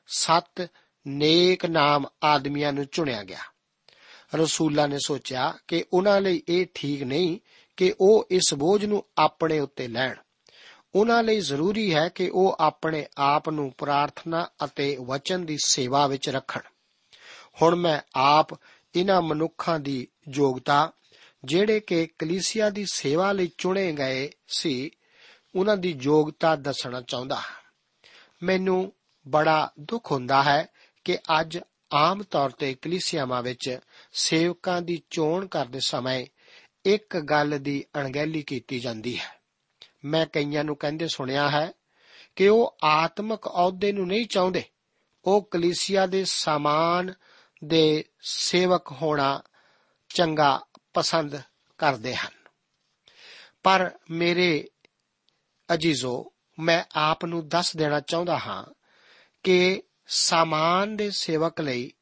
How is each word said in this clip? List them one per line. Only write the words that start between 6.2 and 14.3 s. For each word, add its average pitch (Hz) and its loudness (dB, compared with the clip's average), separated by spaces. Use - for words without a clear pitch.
ਲਈ 185 0
ਇਹ 175 0
ਠੀਕ 143 -6
ਨਹੀਂ 160 -2
ਕਿ 185 2
ਉਹ 208 6
ਇਸ 185 2
ਬੋਝ 190 0
ਨੂੰ 208 -2
ਆਪਣੇ 156 2
ਉੱਤੇ 135 -6
ਲੈਣ। 120 -4
ਉਹਨਾਂ 233 4
ਲਈ 220 2
ਜ਼ਰੂਰੀ 175 0
ਹੈ 160 2
ਕਿ 185 -2
ਉਹ 190 2
ਆਪਣੇ 156 0
ਆਪ 143 2
ਨੂੰ 147 -4
ਪ੍ਰਾਰਥਨਾ 147 -2